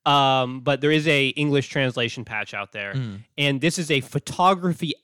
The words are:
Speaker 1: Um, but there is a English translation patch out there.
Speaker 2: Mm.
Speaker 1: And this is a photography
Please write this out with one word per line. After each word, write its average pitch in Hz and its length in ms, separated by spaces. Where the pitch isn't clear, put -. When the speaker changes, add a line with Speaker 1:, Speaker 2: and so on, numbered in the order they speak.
Speaker 1:
Um, 135 560
but 139 180
there 147 120
is 156 160
a 139 220
English 143 380
translation 123 560
patch 107 300
out 101 180
there. 101 220
Speaker 2:
Mm. 113 300
Speaker 1:
And 139 240
this 165 160
is 156 140
a 139 80
photography 175 960